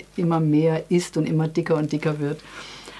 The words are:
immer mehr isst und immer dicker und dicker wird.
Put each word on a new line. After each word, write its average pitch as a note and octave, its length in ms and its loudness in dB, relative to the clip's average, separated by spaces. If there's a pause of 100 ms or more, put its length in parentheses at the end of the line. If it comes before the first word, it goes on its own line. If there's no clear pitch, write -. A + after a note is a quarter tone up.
(160)
immer E3+ 240 2
mehr D#3 500 2
isst F3 280 0
und D#3 80 0
immer D#3+ 220 2
dicker D#3+ 280 0
und D3+ 160 -2
dicker D3+ 260 -2
wird. C#3+ 220 -4 (600)